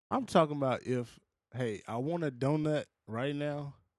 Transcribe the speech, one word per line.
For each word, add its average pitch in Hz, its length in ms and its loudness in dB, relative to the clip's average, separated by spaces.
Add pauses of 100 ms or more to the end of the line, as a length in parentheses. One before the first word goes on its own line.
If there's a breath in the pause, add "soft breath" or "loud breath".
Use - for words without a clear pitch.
I'm 247 160 0
talking 151 320 4
about 131 280 2
if, 123 340 -2 (340)
hey, 117 340 -2
I 110 100 -4
want 160 260 -2
a 147 80 0
donut 147 540 0 (220)
right 131 280 -2
now. 147 380 -4 (260)